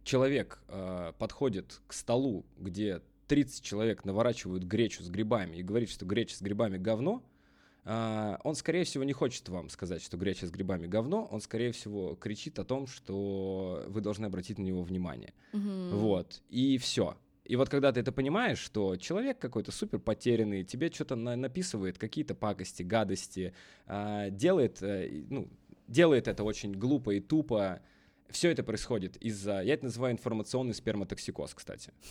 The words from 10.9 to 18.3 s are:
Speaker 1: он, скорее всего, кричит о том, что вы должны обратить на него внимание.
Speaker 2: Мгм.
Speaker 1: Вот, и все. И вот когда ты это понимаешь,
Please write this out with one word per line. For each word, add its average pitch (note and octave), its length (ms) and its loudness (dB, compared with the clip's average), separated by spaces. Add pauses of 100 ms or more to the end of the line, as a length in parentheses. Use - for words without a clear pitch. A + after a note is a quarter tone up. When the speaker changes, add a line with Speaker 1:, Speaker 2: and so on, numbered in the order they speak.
Speaker 1:
он, G#2+ 120 -6
скорее A#2 300 -2
всего, G2 440 -6
кричит - 440 -8
о F#2+ 40 -6
том, C3 240 -4
что F#2+ 1000 -4
вы G2+ 140 -4
должны G#2 240 -2
обратить F#2 320 -4
на G2 60 -2
него F#2 180 0
внимание. E2+ 520 -4 (180)
Speaker 2:
Мгм. F#3 560 0
Speaker 1:
Вот, F#2 420 0
и C3 280 4
все. A2 380 0 (280)
И B2 120 0
вот C3+ 140 4
когда C#3 220 6
ты A#2+ 80 2
это B2 120 0
понимаешь, C#3+ 460 2